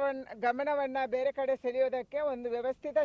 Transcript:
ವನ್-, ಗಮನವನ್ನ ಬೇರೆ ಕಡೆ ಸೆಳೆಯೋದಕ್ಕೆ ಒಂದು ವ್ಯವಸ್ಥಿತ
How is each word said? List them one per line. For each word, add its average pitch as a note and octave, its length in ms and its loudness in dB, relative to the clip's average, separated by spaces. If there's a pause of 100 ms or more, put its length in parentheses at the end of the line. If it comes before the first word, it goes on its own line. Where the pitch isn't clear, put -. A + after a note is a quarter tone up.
ವನ್-, C4+ 240 -4 (180)
ಗಮನವನ್ನ C4+ 540 0 (160)
ಬೇರೆ C4 240 0
ಕಡೆ C4+ 140 0 (100)
ಸೆಳೆಯೋದಕ್ಕೆ B3+ 560 2 (140)
ಒಂದು A#3+ 200 -6
ವ್ಯವಸ್ಥಿತ B3+ 520 0